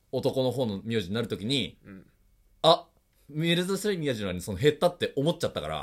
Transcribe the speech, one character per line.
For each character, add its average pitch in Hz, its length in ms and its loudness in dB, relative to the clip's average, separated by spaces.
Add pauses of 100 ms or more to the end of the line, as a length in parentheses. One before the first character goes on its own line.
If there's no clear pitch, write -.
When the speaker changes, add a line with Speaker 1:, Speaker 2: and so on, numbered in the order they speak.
(100)
Speaker 1:
男 131 320 0
の 127 100 2
方 127 120 -2
の 101 200 -4
名 113 180 -2
字 85 60 -8
に 101 60 -4
な 117 60 -2
る 110 80 -4
時 95 160 -6
に、 131 400 -2
Speaker 2:
う 101 60 -20
ん。 98 160 -18 (560)
Speaker 1:
あ、 - 260 6 (420)
珍 165 260 2
し 190 380 -2
い 175 40 -4
名 143 160 0
字 107 80 -6
な 98 60 -2
の 90 40 -2
に、 90 80 -4
そ 104 120 -6
の、 87 60 -4
減 147 140 6
っ - 40 4
た 180 100 2
っ 175 100 2
て - 200 -2
思 147 160 2
っ - 40 -4
ち - 80 -6
ゃ - 40 2
っ - 40 -6
た - 80 -6
か 73 80 -6
ら。 78 140 -4